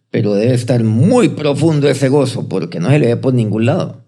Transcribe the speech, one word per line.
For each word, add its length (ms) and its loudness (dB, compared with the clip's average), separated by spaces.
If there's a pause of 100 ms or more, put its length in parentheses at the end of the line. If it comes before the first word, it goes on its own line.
(100)
pero 240 -2
debe 200 2
estar 300 0
muy 460 2
profundo 580 0
ese 200 0
gozo, 400 -2
porque 320 -6
no 100 0
se 80 4
le 100 2
ve 80 0
por 180 -2
ningún 320 0
lado. 420 -4